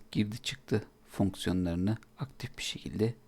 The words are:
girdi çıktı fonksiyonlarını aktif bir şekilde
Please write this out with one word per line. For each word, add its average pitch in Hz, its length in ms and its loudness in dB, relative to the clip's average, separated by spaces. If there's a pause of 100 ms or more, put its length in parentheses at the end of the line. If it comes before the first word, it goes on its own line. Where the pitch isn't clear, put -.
(120)
girdi 107 300 0
çıktı - 420 0 (260)
fonksiyonlarını 92 880 2 (220)
aktif - 380 -8
bir - 60 -6
şekilde 110 500 0 (140)